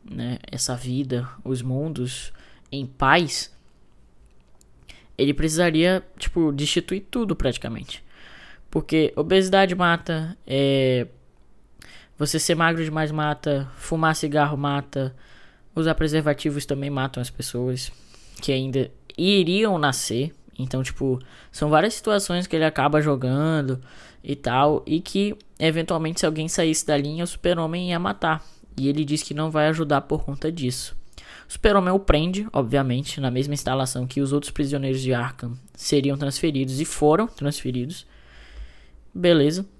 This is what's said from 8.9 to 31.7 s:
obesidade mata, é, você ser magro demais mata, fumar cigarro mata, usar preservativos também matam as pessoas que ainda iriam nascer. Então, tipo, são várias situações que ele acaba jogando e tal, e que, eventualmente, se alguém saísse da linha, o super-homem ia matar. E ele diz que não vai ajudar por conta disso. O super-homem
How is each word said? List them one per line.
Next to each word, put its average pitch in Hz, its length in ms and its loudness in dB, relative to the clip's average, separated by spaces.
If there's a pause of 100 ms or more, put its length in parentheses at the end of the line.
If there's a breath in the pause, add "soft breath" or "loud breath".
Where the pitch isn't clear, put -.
obesidade 185 580 4
mata, 170 600 0 (100)
é, 135 600 2 (1120 loud breath)
você 151 200 0
ser 170 160 2
magro 165 300 2
demais 156 260 -2
mata, 151 680 -2
fumar 160 380 0
cigarro 147 440 0
mata, 139 580 -2 (580 soft breath)
usar 160 200 2
preservativos 151 720 0
também 139 240 -4
matam 135 300 -4
as 123 100 -6
pessoas 127 600 -4 (520 loud breath)
que 143 100 0
ainda 131 380 0 (260)
iriam 190 640 2
nascer. 143 560 -2 (240)
Então, 131 240 -4
tipo, 131 360 -2 (340 loud breath)
são - 160 0
várias 160 260 4
situações 190 520 0
que 165 100 -2
ele 156 80 4
acaba 151 360 4
jogando 139 800 0 (440 loud breath)
e 143 100 -4
tal, 139 520 2
e 160 140 0
que, 202 360 -2 (220)
eventualmente, 160 640 0
se 185 60 2
alguém 156 220 0
saísse 160 380 0
da 151 100 2
linha, 151 280 -2
o - 20 -4
super-homem 175 640 -2
ia 170 80 0
matar. 170 460 -2 (340 soft breath)
E 135 100 0
ele 147 160 0
diz 147 180 -2
que - 120 -8
não 156 160 -2
vai 151 180 2
ajudar 147 340 2
por - 220 -2
conta - 260 -4
disso. 139 460 -4 (520 loud breath)
O - 40 -12
super-homem 196 400 4